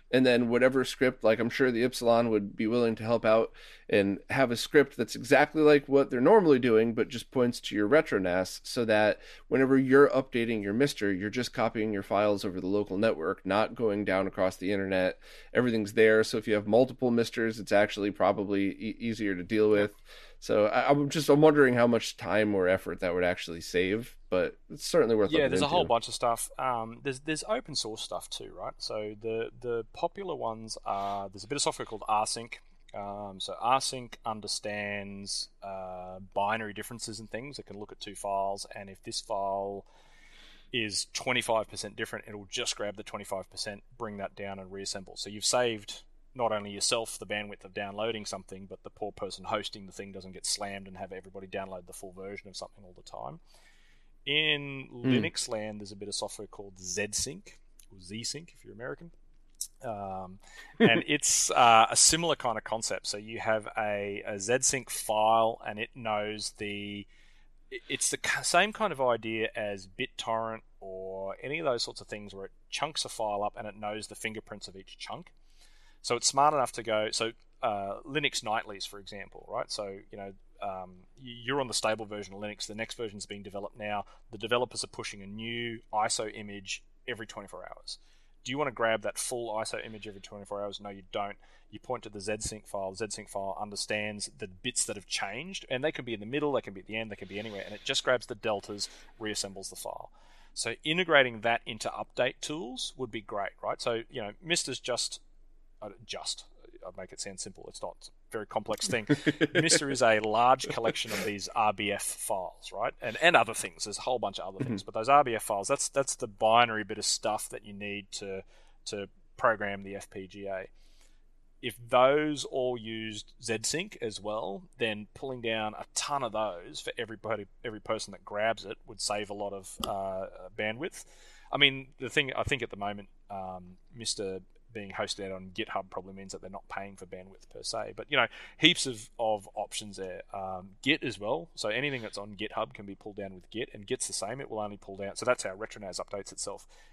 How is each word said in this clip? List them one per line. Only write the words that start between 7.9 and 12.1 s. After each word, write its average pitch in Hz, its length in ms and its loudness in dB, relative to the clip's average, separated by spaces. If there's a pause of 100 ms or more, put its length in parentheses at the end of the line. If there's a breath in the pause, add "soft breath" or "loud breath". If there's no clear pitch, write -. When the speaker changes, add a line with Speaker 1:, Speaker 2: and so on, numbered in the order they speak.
Speaker 1:
nas, 92 420 0
so - 220 -2
that 107 380 4 (260 loud breath)
whenever 135 300 6
you're 135 320 10
updating 117 520 2
your 101 120 0
Mister, 110 400 2
you're 98 160 -2
just 120 240 -4
copying 110 400 0
your 98 100 -2
files 104 400 4